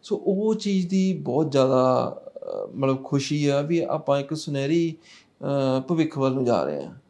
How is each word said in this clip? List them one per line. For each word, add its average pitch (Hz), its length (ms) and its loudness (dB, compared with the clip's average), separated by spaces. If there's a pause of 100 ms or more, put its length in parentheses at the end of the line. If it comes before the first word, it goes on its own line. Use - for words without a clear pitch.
ਸੋ - 220 -4
ਉਹ 214 300 2
ਚੀਜ਼ 196 320 0
ਦੀ 190 260 2
ਬਹੁਤ 147 380 0
ਜ਼ਿਆਦਾ, 127 640 4 (220)
ਅਹ, - 400 -8
ਮਤਲਬ 135 260 0
ਖੁਸ਼ੀ 143 440 0
ਆ 143 140 2
ਵੀ 165 180 0
ਆਪਾਂ 147 400 -2
ਇੱਕ 139 140 -6
ਸੁਨਹਿਰੀ, 151 640 -2 (460)
ਅਹ, 135 400 0
ਭਵਿੱਖ 156 360 0
ਵੱਲ 135 160 2
ਨੂੰ 131 120 0
ਜਾ 107 180 4
ਰਹੇ 71 200 -4
ਹਾਂ 85 80 -14 (180)